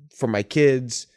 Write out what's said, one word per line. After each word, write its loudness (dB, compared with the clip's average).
For -4
my 0
kids, 0